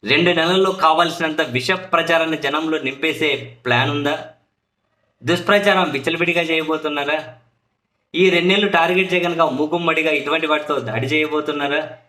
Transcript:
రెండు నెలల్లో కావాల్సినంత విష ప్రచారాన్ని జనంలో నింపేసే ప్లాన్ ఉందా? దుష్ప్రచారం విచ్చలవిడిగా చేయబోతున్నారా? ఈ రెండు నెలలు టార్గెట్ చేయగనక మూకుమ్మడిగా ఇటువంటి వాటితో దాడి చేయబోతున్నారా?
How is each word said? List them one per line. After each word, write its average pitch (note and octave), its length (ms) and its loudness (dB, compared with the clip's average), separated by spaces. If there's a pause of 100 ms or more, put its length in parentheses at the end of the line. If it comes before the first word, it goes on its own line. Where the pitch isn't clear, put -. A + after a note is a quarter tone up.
రెండు D#3 260 4
నెలల్లో F#3 420 2
కావాల్సినంత D#3+ 680 2
విష B2+ 300 -2
ప్రచారాన్ని E3 640 0
జనంలో D3+ 420 -2
నింపేసే C#3 880 -4
ప్లాన్ B2 260 2
ఉందా? D3 380 -4 (960)
దుష్ప్రచారం F#3 680 2
విచ్చలవిడిగా E3 520 -2
చేయబోతున్నారా? D#3 920 -2 (800)
ఈ F#3 160 6
రెండు F3 180 2
నెలలు G3+ 200 2
టార్గెట్ F3+ 460 2
చేయగనక E3+ 260 0
మూకుమ్మడిగా D#3+ 720 0
ఇటువంటి D3+ 360 -2
వాటితో D3+ 320 -2
దాడి A2+ 280 -4
చేయబోతున్నారా? D3+ 840 -2 (180)